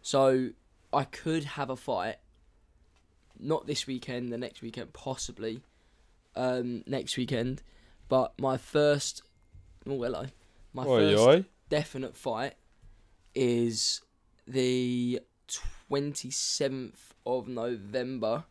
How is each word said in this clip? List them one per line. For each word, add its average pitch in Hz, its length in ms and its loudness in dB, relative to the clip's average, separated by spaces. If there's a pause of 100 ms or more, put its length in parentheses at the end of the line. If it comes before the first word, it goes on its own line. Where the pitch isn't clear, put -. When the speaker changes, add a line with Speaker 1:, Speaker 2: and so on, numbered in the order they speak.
Speaker 1:
so 131 480 4 (420)
I 139 140 2
could 160 400 -4
have 143 240 -6
a 131 80 -6
fight, 98 400 -4 (1200)
not 147 260 -2
this - 220 -4
weekend, 123 440 -6
the 117 60 -6
next - 240 -10
weekend, 117 300 -12
possibly, 117 680 -8 (760)
um, 123 500 -2
next - 300 -4
weekend, 127 460 -2 (480)
but 131 280 2
my 131 200 0
first, 147 640 2 (680)
oh, 139 160 -2
hello, 117 220 -2 (480)
my 131 120 -6
Speaker 2:
Oi, 127 140 6 (160)
Speaker 1:
first 110 80 8
Speaker 2:
oi. 160 220 8 (240)
Speaker 1:
definite 147 480 -2
fight 123 380 -4 (800)
is 120 680 2 (460)
the 123 720 0 (260)
twenty-seventh - 1700 -4 (120)
of 120 220 -2
November. 120 1040 -4